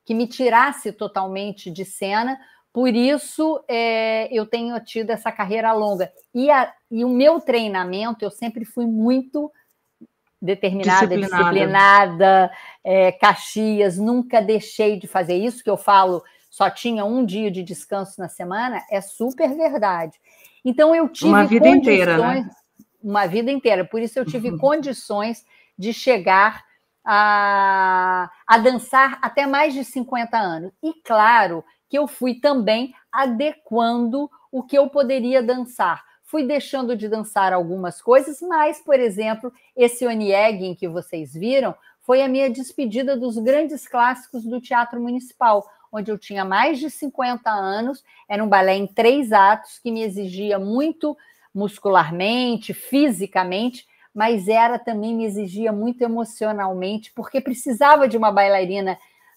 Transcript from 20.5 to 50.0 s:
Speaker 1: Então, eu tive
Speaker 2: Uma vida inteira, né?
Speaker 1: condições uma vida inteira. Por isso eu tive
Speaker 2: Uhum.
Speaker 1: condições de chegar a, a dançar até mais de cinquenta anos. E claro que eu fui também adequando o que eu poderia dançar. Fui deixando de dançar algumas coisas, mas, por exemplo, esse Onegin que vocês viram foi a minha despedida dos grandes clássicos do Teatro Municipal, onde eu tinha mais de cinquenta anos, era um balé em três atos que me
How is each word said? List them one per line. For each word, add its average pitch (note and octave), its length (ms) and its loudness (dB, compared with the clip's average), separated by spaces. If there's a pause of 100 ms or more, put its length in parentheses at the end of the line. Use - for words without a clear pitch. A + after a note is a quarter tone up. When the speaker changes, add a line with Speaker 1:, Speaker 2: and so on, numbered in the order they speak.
Speaker 1:
Então, D4+ 320 4
eu E4 140 2
tive - 220 0
Speaker 2:
Uma G3+ 160 6
vida A#3 200 6
inteira, G3 520 6
né? B3 160 0
Speaker 1:
condições A#3+ 280 -8 (400)
uma G3+ 220 0
vida A3+ 260 -2
inteira. G#3+ 320 0
Por A3+ 160 -6
isso A#3 180 -6
eu B3+ 60 -4
tive A3+ 260 -6
Speaker 2:
Uhum. E3 80 -8
Speaker 1:
condições A#3+ 840 -4 (340)
de G#3 140 -6
chegar G3+ 720 2 (400)
a, G3 1300 2 (160)
a A3+ 120 6
dançar B3+ 640 2
até C#4 260 -2
mais C#4 280 0
de C4+ 100 -6
cinquenta A#3+ 540 -6
anos. F3 340 -4 (100)
E D#4+ 120 -6 (100)
claro G#3+ 580 4 (260)
que C4+ 100 -2
eu D4 100 0
fui B3 280 -4
também B3 580 0 (180)
adequando A#3+ 1160 -2 (200)
o C4 120 -8
que C4 160 -2
eu C#4 100 4
poderia C4 540 0
dançar. A#3 600 -4 (220)
Fui D4+ 200 -4
deixando B3+ 520 -4
de G#3 120 -8
dançar F#3+ 440 -2
algumas F3+ 480 -4
coisas, C#4 400 0
mas, D#4 400 -2
por C#4 180 2
exemplo, A3 540 -4 (240)
esse A#3+ 300 0
Onegin G3+ 680 0
que F3 140 -8
vocês D#3+ 460 -10
viram A3 400 -2 (260)
foi C4 220 2
a C4+ 60 0
minha C4 220 0
despedida C4 640 -6
dos A#3 220 -6
grandes C#4+ 480 -2
clássicos B3 580 -2
do A#3 160 -8
Teatro A#3+ 400 -4
Municipal, A#3+ 640 -2 (280)
onde G#3+ 180 -8
eu G#3 80 -6
tinha G3+ 260 -8
mais A#3 340 0
de C#4+ 120 -8
cinquenta B3 600 -6
anos, G#3 520 -4 (260)
era G#3 140 -2
um A3 60 -2
balé F#3+ 280 4
em G3 100 -4
três A#3+ 460 2
atos G#3+ 460 4
que A#3 140 -8
me A3+ 100 -6